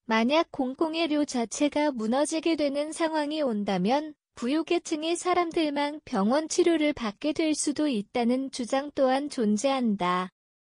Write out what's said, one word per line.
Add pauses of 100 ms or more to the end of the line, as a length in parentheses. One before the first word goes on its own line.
만약
공공의료
자체가
무너지게
되는
상황이
온다면 (220)
부유계층의
사람들만
병원
치료를
받게
될
수도
있다는
주장
또한
존재한다. (440)